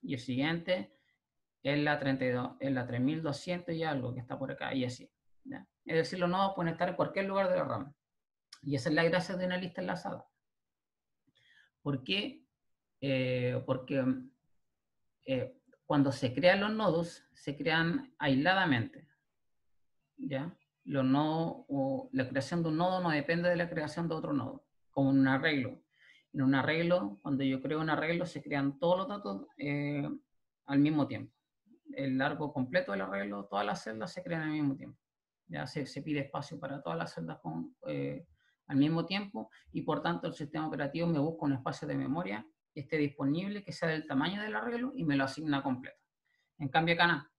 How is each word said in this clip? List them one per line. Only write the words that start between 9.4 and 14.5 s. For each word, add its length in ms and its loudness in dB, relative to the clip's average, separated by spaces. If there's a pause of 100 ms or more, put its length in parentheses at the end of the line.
una 120 0
lista 240 -6
enlazada. 440 -6 (1600)
¿Por 220 -2
qué? 420 -4 (560)
Eh, 640 0
porque, 400 0 (1200)